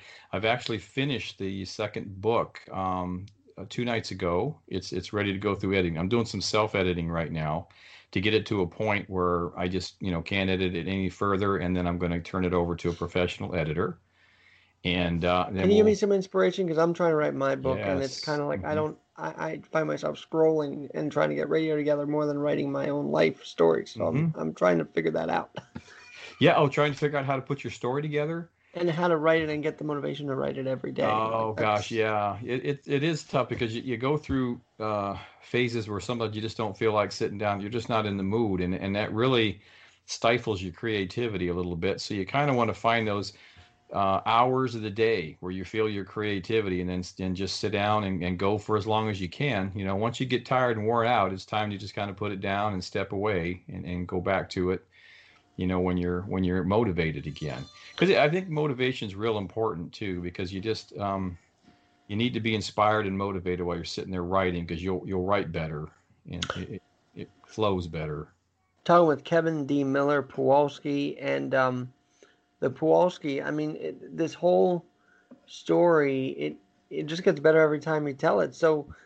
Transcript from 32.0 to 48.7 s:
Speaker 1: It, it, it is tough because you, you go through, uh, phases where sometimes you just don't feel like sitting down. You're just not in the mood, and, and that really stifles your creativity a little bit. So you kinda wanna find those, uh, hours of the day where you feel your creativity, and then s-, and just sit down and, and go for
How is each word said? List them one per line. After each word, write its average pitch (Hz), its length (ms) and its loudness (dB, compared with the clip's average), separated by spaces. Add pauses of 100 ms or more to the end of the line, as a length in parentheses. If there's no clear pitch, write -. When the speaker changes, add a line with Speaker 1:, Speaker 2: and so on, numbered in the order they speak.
Speaker 1:
It, 123 220 -4
it, 143 220 -4
it 139 160 0
is 160 220 -2
tough 127 240 -2
because 113 260 -4
you, 117 80 -6
you 127 160 -4
go 135 180 0
through, 127 440 -2 (180)
uh, 104 380 -2 (260)
phases 117 460 0
where 101 120 -4
sometimes 117 360 -4
you 107 40 -4
just 104 160 -6
don't 107 220 -4
feel 110 140 4
like 101 180 2
sitting 107 260 -4
down. 101 240 0
You're 101 80 -6
just 113 200 -4
not 110 180 0
in 101 100 -2
the 98 60 -2
mood, 101 380 0
and, 90 140 0
and 98 200 -4
that 104 180 -2
really 113 480 2 (460)
stifles 117 560 0
your 90 100 -6
creativity 101 760 -2
a 87 60 0
little 87 200 -2
bit. 92 260 -2
So - 140 -6
you 98 100 -2
kinda 143 300 0
wanna 117 180 2
find 117 360 0
those, 101 240 -2 (600)
uh, 98 320 2
hours 123 520 4
of 110 60 -6
the 107 80 -4
day 101 500 0
where 90 100 -8
you 92 140 -6
feel 110 240 0
your 101 160 -4
creativity, 101 760 -2
and 90 80 -2
then 90 120 -2
s-, - 180 -10
and 92 160 -2
just 92 240 -4
sit 104 140 -2
down 104 320 2
and, 95 180 -2
and 90 160 -2
go 98 180 2
for 107 200 0